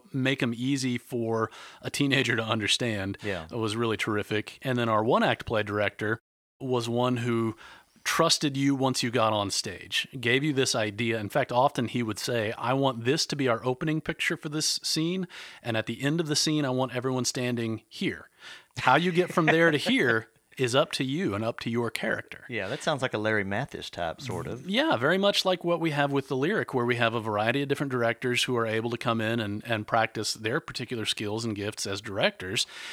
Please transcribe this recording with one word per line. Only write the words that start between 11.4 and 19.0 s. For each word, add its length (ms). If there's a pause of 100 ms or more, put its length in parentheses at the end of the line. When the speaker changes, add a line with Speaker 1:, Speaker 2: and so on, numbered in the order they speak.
Speaker 1:
often 360
he 140
would 160
say, 380
"I 160
want 320
this 220
to 100
be 120
our 160
opening 360
picture 360
for 120
this 340
scene, 440 (360)
and 140
at 100
the 160
end 180
of 60
the 100
scene, 280
I 60
want 240
everyone 300
standing 640
here." 400 (520)
How 160
you 160